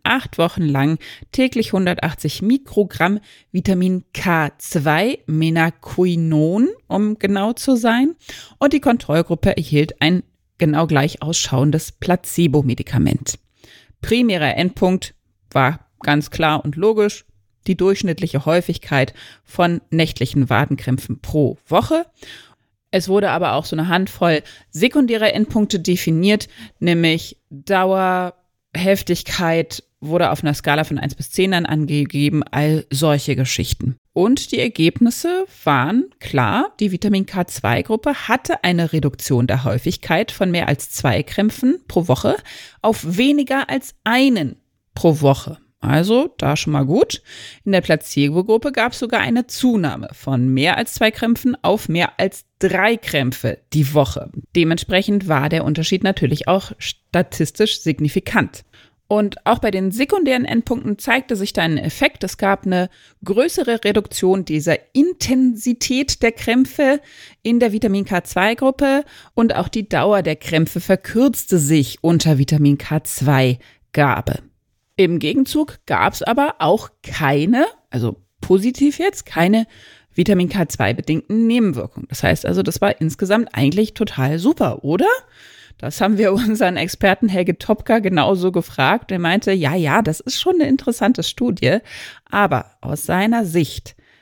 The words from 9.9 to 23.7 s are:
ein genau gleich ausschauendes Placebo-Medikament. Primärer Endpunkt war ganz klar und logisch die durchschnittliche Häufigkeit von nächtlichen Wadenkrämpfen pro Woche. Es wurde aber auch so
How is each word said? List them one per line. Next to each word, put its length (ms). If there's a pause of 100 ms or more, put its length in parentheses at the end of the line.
ein 200 (360)
genau 280
gleich 360
ausschauendes 720
Placebo-Medikament. 1500 (640)
Primärer 560
Endpunkt 560 (360)
war 380 (140)
ganz 280
klar 320
und 140
logisch 480 (420)
die 80
durchschnittliche 680
Häufigkeit 720 (300)
von 440
nächtlichen 640
Wadenkrämpfen 680
pro 360 (100)
Woche. 380 (880)
Es 180
wurde 220
aber 240
auch 100
so 100